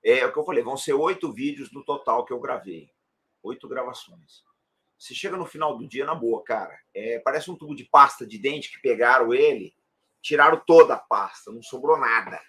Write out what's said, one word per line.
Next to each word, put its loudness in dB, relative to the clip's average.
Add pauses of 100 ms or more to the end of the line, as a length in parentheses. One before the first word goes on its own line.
é, 4
é 2
o -2
que -4
eu -4
falei, -2
vão -6
ser -4
oito 0
vídeos -8
no -18
total -2
que -10
eu -8
gravei. -12 (520)
Oito -14
gravações. -14 (540)
Você -20
chega -10
no -8
final -6
do -16
dia, -6
na -4
boa, -4
cara, -8 (140)
é, -8
parece -4
um -12
tubo -14
de -16
pasta 4
de -16
dente -6
que -20
pegaram 2
ele, 0 (460)
tiraram 4
toda 10
a -6
pasta, -6
não -18
sobrou -2
nada. -2